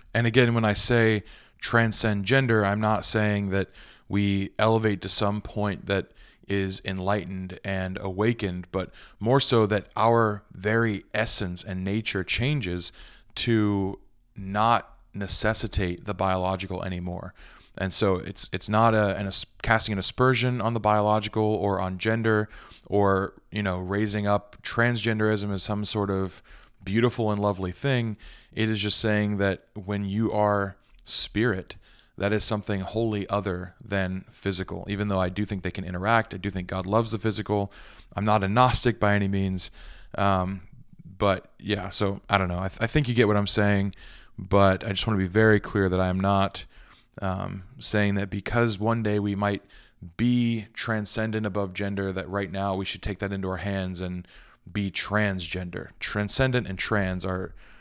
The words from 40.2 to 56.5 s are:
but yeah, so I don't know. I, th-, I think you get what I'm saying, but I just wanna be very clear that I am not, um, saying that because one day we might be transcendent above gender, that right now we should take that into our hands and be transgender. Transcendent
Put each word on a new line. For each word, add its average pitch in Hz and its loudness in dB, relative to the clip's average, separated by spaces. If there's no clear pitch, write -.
but 98 0
yeah, 95 -4
so 101 0
I 101 2
don't 92 2
know. 87 -2
I, 95 -2
th-, - -6
I 113 0
think 143 0
you 120 -2
get 113 6
what 104 4
I'm 101 2
saying, 101 2
but 95 4
I - -6
just 98 2
wanna 107 2
be 95 0
very 107 6
clear 98 0
that 92 2
I 92 2
am 92 -2
not, 98 0
um, 95 -6
saying 101 2
that 98 -2
because 110 0
one 113 0
day 104 0
we 101 0
might 101 0
be 117 2
transcendent 107 -2
above 98 -2
gender, 98 -2
that 90 -6
right 98 -4
now 98 -2
we 98 -4
should - -8
take 101 -6
that 101 -4
into 95 -4
our 92 -4
hands 92 -4
and 90 -8
be 98 -4
transgender. 92 -4
Transcendent 120 0